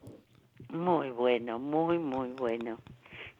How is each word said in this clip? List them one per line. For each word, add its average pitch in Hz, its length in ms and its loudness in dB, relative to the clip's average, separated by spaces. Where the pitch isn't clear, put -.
Muy 165 400 2
bueno, 120 480 2
muy, 160 400 2
muy 131 320 -2
bueno. 117 480 -2